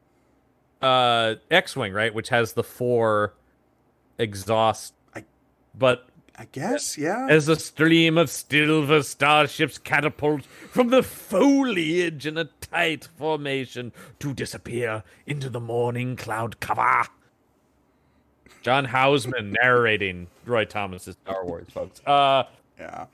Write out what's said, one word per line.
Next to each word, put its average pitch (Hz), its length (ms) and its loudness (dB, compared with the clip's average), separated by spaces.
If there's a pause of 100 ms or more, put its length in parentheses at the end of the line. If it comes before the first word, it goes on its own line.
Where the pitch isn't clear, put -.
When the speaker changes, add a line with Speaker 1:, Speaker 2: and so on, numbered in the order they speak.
(840)
Speaker 1:
uh, 120 540 2 (120)
X-Wing, 135 440 0
right? 107 200 -2
Which 110 180 -8
has 120 240 0
the 117 100 -2
four 113 680 0 (840)
exhaust. 110 760 -2 (200)
Speaker 2:
I - 100 -18 (540)
Speaker 1:
But 123 300 2 (280)
Speaker 2:
I - 140 -20
guess, 196 480 -6
yeah. 185 320 -4
Speaker 1:
as 156 180 4
a 160 80 4
stream 165 640 2
of 160 100 2
silver 151 760 0
starships 147 720 0
catapult 147 680 -2
from - 440 -2
the 254 160 4
foliage 180 1200 0
in 156 100 -6
a 165 100 -4 (140)
tight 165 560 -4
formation 135 760 -6 (260)
to 143 160 -6
disappear 113 680 -8 (240)
into 139 200 -6
the 120 120 -8
morning 120 560 -4
cloud 110 420 -8
cover. 120 460 0 (1600)
John 131 240 2
Houseman 127 680 2
<laughs> 113 100 2
narrating 107 640 2 (200)
Roy 117 180 2
Thomas's 95 580 -8
Star 95 220 -8
Wars, 87 260 -10
folks. - 360 -10
Uh, 139 380 4 (340)
Speaker 2:
Yeah. - 360 -14